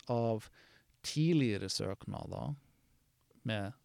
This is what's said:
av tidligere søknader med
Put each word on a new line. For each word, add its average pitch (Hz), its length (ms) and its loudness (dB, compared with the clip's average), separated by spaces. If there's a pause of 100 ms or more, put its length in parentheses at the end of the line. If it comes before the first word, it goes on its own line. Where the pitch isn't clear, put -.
av 117 400 2 (560)
tidligere 135 640 2
søknader - 880 -4 (880)
med 107 280 -2 (120)